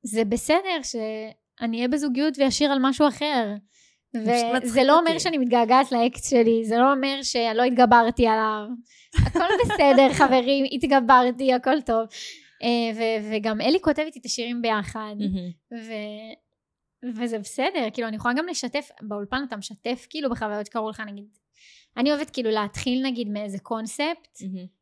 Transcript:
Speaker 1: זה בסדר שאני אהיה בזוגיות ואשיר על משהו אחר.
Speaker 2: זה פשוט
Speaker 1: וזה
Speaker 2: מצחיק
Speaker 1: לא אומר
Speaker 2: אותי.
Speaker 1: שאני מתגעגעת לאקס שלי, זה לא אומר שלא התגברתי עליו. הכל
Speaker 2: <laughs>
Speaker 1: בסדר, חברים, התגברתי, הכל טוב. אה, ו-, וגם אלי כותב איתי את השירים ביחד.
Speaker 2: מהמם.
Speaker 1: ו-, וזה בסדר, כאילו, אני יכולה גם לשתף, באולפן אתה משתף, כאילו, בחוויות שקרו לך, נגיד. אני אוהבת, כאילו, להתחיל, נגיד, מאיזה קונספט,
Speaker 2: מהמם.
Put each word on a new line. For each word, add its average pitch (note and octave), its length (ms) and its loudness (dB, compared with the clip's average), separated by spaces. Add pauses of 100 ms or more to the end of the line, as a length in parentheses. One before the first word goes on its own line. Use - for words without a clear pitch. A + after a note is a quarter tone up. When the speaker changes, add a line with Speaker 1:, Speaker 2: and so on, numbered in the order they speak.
Speaker 1:
זה A3 220 -2
בסדר D#4+ 580 0
שאני A3 920 -8
אהיה B3 120 -2
בזוגיות C#4+ 500 0
ואשיר C#4 340 2
על C#4 80 2
משהו C4+ 280 4
אחר. B3+ 460 -2 (640)
Speaker 2:
זה A3 160 0
פשוט A#3+ 140 2
Speaker 1:
וזה A#3 80 -2
Speaker 2:
מצחיק B3+ 320 0
Speaker 1:
לא D4+ 120 6
אומר E4 120 2
Speaker 2:
אותי. E4 100 -2
Speaker 1:
שאני E4 180 -2
מתגעגעת B3 540 4
לאקס A#3+ 380 -2
שלי, A3+ 340 4
זה A3+ 140 0
לא C4 140 6
אומר C#4 300 -2
שלא A#3 400 0
התגברתי A#3+ 640 6
עליו. A3 400 0 (480)
הכל - 300 2 (140)
Speaker 2:
<laughs> - 60 2
Speaker 1:
בסדר, C#4 480 6
חברים, C4 600 4
התגברתי, B3+ 800 4
הכל C4 260 0
טוב. A3+ 260 -2 (560)
אה, A#3 60 -2 (260)
ו-, A3 380 -2
וגם G#3+ 280 -2
אלי D#4+ 200 2
כותב D4+ 220 0
איתי D#4 160 -8
את - 60 -20
השירים A#3+ 380 -6
ביחד. G#3+ 560 -4
Speaker 2:
מהמם. F#3 320 -4 (220)
Speaker 1:
ו-, A3 1500 -14
וזה A3+ 160 -4
בסדר, C4 560 -4
כאילו, A#3 140 -6
אני A3 80 -10
יכולה A#3+ 180 -2
גם D#4 120 -4
לשתף, D4 420 -8 (140)
באולפן G#3 460 -8
אתה A3+ 80 -10
משתף, A#3+ 540 -10
כאילו, C#4+ 200 -4
בחוויות G#3+ 360 -6
שקרו G#3+ 240 -6
לך, G#3+ 100 -16
נגיד. G#3 240 -14 (720)
אני C4+ 160 0
אוהבת, D4 180 -4
כאילו, A#3 200 -4
להתחיל, B3 560 -2
נגיד, A#3+ 220 -6
מאיזה G#3 300 -8
קונספט, B3 840 -8
Speaker 2:
מהמם. F#3 240 -10 (160)